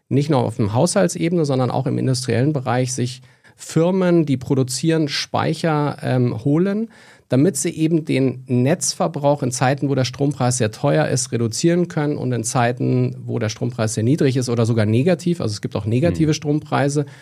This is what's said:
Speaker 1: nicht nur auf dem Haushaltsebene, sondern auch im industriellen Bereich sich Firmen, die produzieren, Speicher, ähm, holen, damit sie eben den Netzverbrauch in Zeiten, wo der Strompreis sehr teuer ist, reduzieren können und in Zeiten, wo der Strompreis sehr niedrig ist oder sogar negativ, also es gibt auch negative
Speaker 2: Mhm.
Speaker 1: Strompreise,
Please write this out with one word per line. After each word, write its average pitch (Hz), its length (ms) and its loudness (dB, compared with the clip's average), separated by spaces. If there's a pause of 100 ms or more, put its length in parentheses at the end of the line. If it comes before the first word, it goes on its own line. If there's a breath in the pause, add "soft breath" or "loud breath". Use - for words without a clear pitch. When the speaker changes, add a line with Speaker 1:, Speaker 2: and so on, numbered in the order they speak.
Speaker 1:
nicht 147 220 0
nur 135 100 4
auf 107 160 -2
dem 104 160 0
Haushaltsebene, 170 720 0
sondern 127 260 0
auch 127 160 -2
im 123 120 -2
industriellen 127 560 0
Bereich 127 400 -2
sich 123 260 -4 (340 soft breath)
Firmen, 175 720 2
die 135 140 0
produzieren, 147 680 0
Speicher, 147 920 -2
ähm, 123 420 0
holen, 196 460 0 (400 loud breath)
damit 143 280 2
sie 170 140 -2
eben 160 360 0
den 131 400 0
Netzverbrauch 143 960 0
in 123 80 -2
Zeiten, 139 360 0
wo 139 60 0
der 127 120 0
Strompreis 135 500 0
sehr 110 160 0
teuer 151 340 2
ist, - 240 -2
reduzieren 165 560 0
können 147 300 -2
und 127 160 -4
in 117 100 -2
Zeiten, 127 720 0 (100)
wo 120 140 -4
der 107 120 0
Strompreis 120 440 -4
sehr 107 80 -2
niedrig 135 340 2
ist 123 120 -2
oder 117 180 2
sogar 113 200 2
negativ, 165 540 2
also 113 120 -2
es 101 80 -10
gibt - 160 -6
auch 98 80 -2
negative 151 460 2
Speaker 2:
Mhm. 151 40 2
Speaker 1:
Strompreise, 147 720 -2 (160 loud breath)